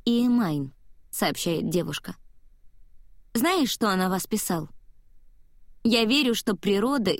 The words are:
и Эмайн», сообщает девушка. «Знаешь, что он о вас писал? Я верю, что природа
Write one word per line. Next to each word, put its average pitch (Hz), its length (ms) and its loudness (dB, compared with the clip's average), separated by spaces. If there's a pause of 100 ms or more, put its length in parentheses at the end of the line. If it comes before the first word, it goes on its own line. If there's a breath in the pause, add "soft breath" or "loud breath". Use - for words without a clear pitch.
и 240 200 2
Эмайн», 170 480 0 (380)
сообщает 165 580 -2
девушка. 165 460 -4 (1200)
«Знаешь, 294 360 2
что - 180 0
он 185 140 2
о 185 60 2
вас 180 200 -2
писал? 165 400 -2 (1200)
Я 226 160 4
верю, 254 300 2
что 202 220 -2
природа 202 640 0